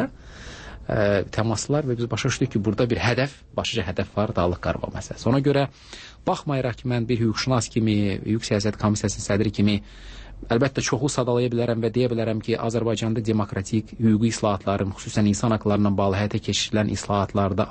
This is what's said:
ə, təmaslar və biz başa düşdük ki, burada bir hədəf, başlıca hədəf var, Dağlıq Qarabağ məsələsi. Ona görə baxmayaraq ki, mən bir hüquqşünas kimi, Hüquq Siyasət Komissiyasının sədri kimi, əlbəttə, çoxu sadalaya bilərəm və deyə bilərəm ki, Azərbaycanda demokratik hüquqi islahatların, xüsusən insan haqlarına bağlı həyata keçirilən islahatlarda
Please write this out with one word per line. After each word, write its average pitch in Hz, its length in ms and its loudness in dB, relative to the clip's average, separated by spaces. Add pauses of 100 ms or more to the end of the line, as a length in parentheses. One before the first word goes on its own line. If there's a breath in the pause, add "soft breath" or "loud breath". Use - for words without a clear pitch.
ə, - 920 -8 (340)
təmaslar 117 560 0
və 120 80 0
biz 117 140 -4
başa 120 180 0
düşdük 123 240 0
ki, 110 120 2
burada 107 240 2
bir 117 120 0
hədəf, 123 320 2 (240)
başlıca 110 320 -2
hədəf - 260 -4
var, 104 200 0
Dağlıq 87 260 2
Qarabağ - 380 -4
məsələsi. - 320 -8
Ona 139 100 4
görə 139 260 2 (600 loud breath)
baxmayaraq 131 560 -2
ki, - 100 -6
mən 120 160 -2
bir 117 160 0
hüquqşünas 117 480 0
kimi, 110 240 2 (240)
Hüquq 113 300 -2
Siyasət 104 300 0
Komissiyasının 104 440 0
sədri 104 300 2
kimi, 101 240 4 (720 loud breath)
əlbəttə, 127 360 2
çoxu 135 320 0
sadalaya 123 340 2
bilərəm 117 320 0
və 113 120 0
deyə 123 180 2
bilərəm 110 320 0
ki, 113 100 0 (140)
Azərbaycanda 113 560 0
demokratik 107 720 0
hüquqi 110 380 4
islahatların, 98 600 0
xüsusən - 380 0
insan 110 240 2
haqlarına 104 400 2
bağlı 98 240 2
həyata 104 180 0
keçirilən 107 540 0
islahatlarda 98 760 0